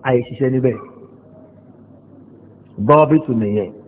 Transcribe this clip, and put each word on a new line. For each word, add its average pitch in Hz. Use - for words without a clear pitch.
àìṣiṣẹ́ 127
níbẹ̀. 127
Bọ́ọ̀bì 147
tù 147
nìyẹn. 104